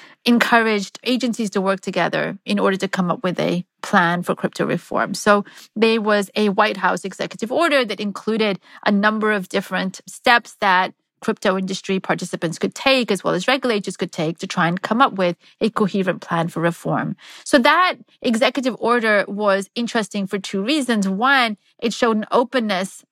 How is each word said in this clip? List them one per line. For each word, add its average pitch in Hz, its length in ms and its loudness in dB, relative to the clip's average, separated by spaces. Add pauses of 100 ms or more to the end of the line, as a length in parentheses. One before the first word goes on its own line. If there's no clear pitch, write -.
(240)
encouraged 226 800 2
agencies 233 480 -2
to 202 100 -2
work 190 200 0
together 165 640 -2
in 202 160 0
order 196 160 2
to 196 100 -2
come 185 240 0
up - 140 -4
with 175 160 -2
a 175 240 0 (180)
plan 175 400 2
for 165 140 -2
crypto - 280 -4
reform. - 500 -2
So 208 300 4 (300)
there 226 260 2
was 208 360 0
a 214 140 2
White 208 260 2
House 185 280 -2
executive 190 460 -8
order 285 340 2
that 208 140 -8
included 214 640 -2 (260)
a 208 60 4
number 214 400 2
of 196 160 -2
different 190 580 -4
steps - 540 0
that 185 340 2 (260)
crypto 196 360 0
industry 190 440 -4
participants - 580 -4
could 196 160 -4
take, 262 360 0
as 190 120 -2
well 165 100 -2
as 175 140 -2
regulators 240 500 -2
could 185 140 -6
take, 165 280 -4
to - 80 -10
try 175 200 -2
and 175 160 -2
come 220 180 0
up 269 140 2
with 180 220 0 (240)
a 214 100 2
coherent 190 500 0
plan 165 280 -2
for - 100 -8
reform. 160 580 -2 (280)
So - 140 4
that 311 360 4 (260)
executive 254 600 0
order 220 480 2
was 196 480 0
interesting 214 500 -4
for 202 140 -4
two 196 240 -4
reasons. 233 440 0
One, 226 500 2 (200)
it 233 140 -2
showed 226 240 2
an 214 160 -4
openness 214 800 0